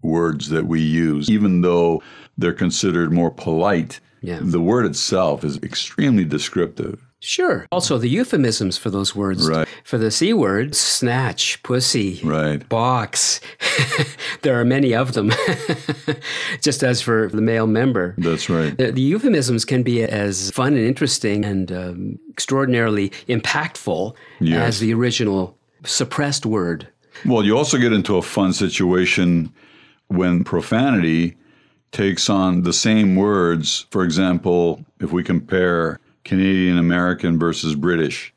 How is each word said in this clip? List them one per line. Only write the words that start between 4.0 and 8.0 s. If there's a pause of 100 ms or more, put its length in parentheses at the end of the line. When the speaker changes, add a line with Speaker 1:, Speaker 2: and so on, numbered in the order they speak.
Speaker 2:
Yeah.
Speaker 1:
The
word
itself
is
extremely
descriptive. (180)
Speaker 2:
Sure.
Also,
the